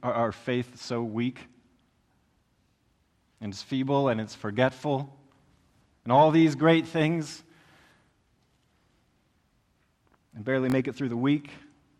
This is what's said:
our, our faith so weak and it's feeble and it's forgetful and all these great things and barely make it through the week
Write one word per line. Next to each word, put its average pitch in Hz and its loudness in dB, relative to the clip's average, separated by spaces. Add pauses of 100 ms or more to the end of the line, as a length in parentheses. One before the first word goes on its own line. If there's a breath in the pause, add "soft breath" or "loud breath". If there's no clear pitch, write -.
our, 120 -4
our 113 0
faith 123 -6
so 120 -6
weak 120 -6 (2000)
and 107 -8
it's 98 -12
feeble 135 0
and 110 0
it's 104 -10
forgetful 131 -2 (920)
and 117 -4
all 151 8
these 160 6
great 160 4
things 160 -4 (3000 soft breath)
and 107 -16
barely 131 -2
make 127 0
it 131 -6
through 135 -6
the 117 -6
week 143 0 (500)